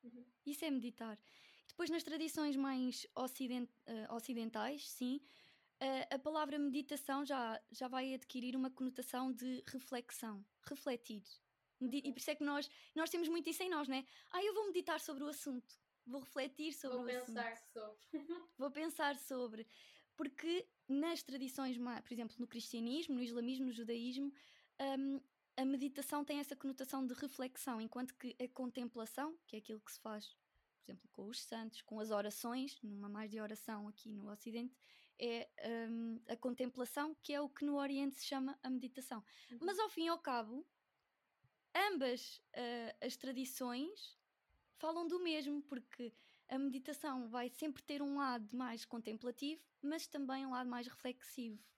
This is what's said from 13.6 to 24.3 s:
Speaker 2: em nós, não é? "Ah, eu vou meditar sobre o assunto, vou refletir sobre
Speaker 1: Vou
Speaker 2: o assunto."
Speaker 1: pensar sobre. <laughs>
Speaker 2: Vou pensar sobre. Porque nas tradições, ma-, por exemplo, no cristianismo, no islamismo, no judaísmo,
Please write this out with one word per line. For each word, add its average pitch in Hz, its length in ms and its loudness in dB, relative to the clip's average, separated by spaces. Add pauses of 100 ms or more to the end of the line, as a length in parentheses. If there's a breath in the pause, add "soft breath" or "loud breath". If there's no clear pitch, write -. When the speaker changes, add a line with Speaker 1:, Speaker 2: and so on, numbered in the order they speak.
Speaker 2:
em 370 80 2
nós, 294 180 2
não 262 80 2
é? 262 80 -2 (280 loud breath)
"Ah, 359 100 2
eu 415 120 4
vou 415 120 4
meditar 339 340 2
sobre 285 240 -2
o 294 40 0
assunto, 277 460 -4 (320)
vou 240 140 -4
refletir 285 520 -2
sobre 254 260 -2
Speaker 1:
Vou 240 80 0
Speaker 2:
o 247 40 0
assunto." 247 160 0
Speaker 1:
pensar 226 300 -2 (160)
sobre. 214 260 -10 (140)
<laughs> 320 460 -4
Speaker 2:
Vou 269 120 2
pensar 294 480 2
sobre. 233 480 -2 (500 loud breath)
Porque 330 520 0 (200)
nas 302 340 4
tradições, 254 560 -2
ma-, 240 240 -2
por - 100 -8
exemplo, 226 260 -4
no 240 80 -2
cristianismo, 240 680 0
no 247 80 2
islamismo, 247 440 2
no 254 60 2
judaísmo, 233 600 0 (680 loud breath)